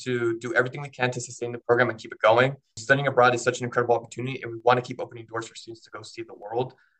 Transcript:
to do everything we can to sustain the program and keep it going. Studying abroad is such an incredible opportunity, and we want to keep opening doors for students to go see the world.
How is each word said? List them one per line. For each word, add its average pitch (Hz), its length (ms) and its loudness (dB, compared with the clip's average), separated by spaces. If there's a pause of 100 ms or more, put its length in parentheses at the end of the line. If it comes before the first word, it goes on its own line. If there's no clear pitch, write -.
to 120 360 -2
do 117 160 -4
everything 127 260 0
we 107 60 -10
can 123 240 -2
to 123 80 -6
sustain 120 320 -8
the 120 60 -10
program 120 320 2
and 113 100 -8
keep - 140 -14
it - 80 -10
going. 123 340 6 (220)
Studying 139 300 2
abroad 123 280 6
is 117 80 -4
such 123 160 0
an 123 60 -4
incredible 120 300 2
opportunity, 123 460 -8
and 117 120 -10
we 113 100 -10
want 123 140 4
to 123 40 -2
keep 123 200 -10
opening 117 240 -12
doors 113 200 -8
for - 100 -20
students - 280 -18
to - 60 -20
go 107 140 -16
see - 180 -16
the 98 120 -14
world. 117 400 -6 (260)